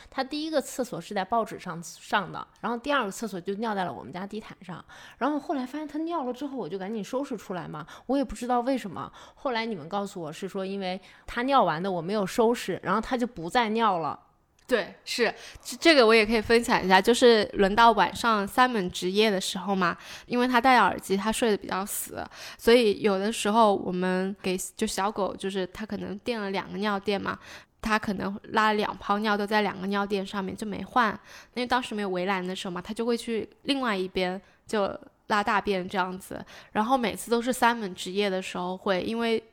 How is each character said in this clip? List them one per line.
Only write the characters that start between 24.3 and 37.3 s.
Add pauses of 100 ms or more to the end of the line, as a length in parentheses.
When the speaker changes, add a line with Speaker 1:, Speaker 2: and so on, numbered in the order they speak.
Speaker 2:
给， (220)
就
小
狗，
就
是
他
可
能
垫
了
两
个
尿
垫
嘛， (420)
他
可
能 (100)
拉
两
泡
尿
都
在
两
个
尿
垫
上
面
就
没
换， (360)
因
为
当
时
没
有
围
栏
的
时
候
嘛，
他
就
会
去 (140)
另
外
一
边 (280)
就 (320)
拉
大
便
这
样
子， (280)
然
后
每
次
都